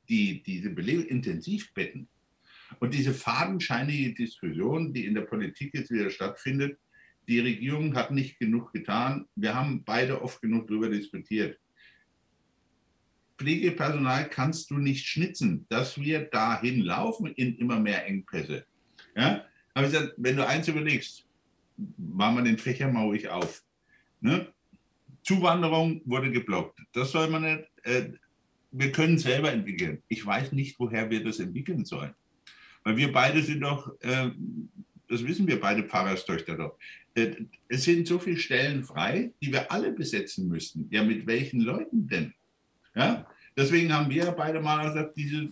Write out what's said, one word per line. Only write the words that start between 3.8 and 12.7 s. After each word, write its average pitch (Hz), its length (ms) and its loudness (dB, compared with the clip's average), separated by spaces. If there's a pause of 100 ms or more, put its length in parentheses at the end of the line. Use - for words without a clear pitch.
Diskussion, 117 800 -2
die 120 120 -4
in 104 80 0
der 107 80 0
Politik 107 520 -6
jetzt 123 180 -4
wieder 104 180 0
stattfindet, 135 680 -4 (500)
die 117 120 4
Regierung 127 560 0
hat - 160 0
nicht 135 280 -2
genug 117 340 0
getan. 120 520 -2 (100)
Wir 107 180 0
haben 135 300 0
beide 127 380 0
oft - 200 -8
genug 110 260 0
darüber 107 220 0
diskutiert. 101 720 -2 (1800)